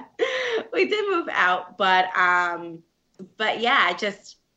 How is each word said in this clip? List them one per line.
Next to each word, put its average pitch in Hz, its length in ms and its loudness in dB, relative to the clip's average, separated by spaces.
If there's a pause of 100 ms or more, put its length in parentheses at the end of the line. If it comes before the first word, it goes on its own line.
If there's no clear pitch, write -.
(720)
We - 160 2
did 415 220 -2
move 339 220 -2
out. 180 440 0
But, 185 400 2
um, 175 600 0 (600)
but 214 220 -2
yeah, 247 180 2 (100)
I 180 60 0
just, - 420 -8 (200)